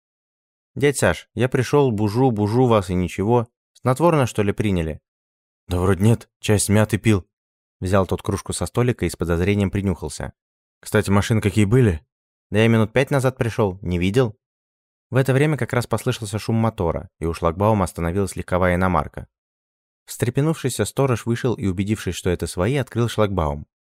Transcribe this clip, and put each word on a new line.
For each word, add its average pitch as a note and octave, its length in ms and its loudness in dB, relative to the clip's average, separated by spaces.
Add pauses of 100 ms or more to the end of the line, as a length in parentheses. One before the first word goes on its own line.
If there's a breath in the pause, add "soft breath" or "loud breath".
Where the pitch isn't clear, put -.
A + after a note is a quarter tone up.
(760)
«Дядь C3+ 220 2
Саш, - 360 0
я B2 160 0
пришел, C3+ 420 2
бужу, G#2+ 400 2
бужу A2 360 2
вас G#2 220 4
и F#2+ 40 -2
ничего. G2 540 0 (260)
Снотворное, D3 520 2
что - 180 -2
ли, G2+ 100 0
приняли?» F2 480 -2 (640)
«Да F2 120 -2
вроде F#2 240 2
нет, A#2 260 2 (100)
часть G#2 300 0
мяты G#2 280 2
пил». G#2 300 0 (520)
Взял F#2+ 260 2
тот F2+ 160 -4
кружку F#2+ 320 -4
со - 120 -4
столика A#2+ 400 -2
и E2+ 40 0
с - 60 -10
подозрением F2+ 560 0
принюхался. F#2+ 640 -4 (460)
«Кстати, - 300 0
машины G#2 320 2
какие G#2+ 240 2
были?» G#2 400 2 (440)
«Да G2+ 100 0
я A2+ 80 4
минут A2 260 2
пять C3 180 0
назад C3 260 0
пришел, G#2 440 -2
не F2 180 -2
видел». G2+ 380 0 (720)
В A#2 60 -4
это C3 180 2
время D3 240 2
как - 160 -6
раз A#2+ 120 -2
послышался A2 540 -4
шум A2+ 160 -4
мотора, E2+ 540 -2 (100)
и D#2 60 -6
у E2 80 -2
шлагбаума F#2+ 500 0
остановилась F2 520 -4
легковая F2+ 400 0
иномарка. F2+ 520 -2 (800)
Встрепенувшийся C#3 800 -2
сторож C3+ 400 -2
вышел A#2 280 -2
и, - 140 -4
убедившись, F#2+ 480 -2
что - 140 -4
это E2+ 180 -2
свои, A2 300 -2
открыл A#2 320 -2
шлагбаум. E2 580 -2 (240)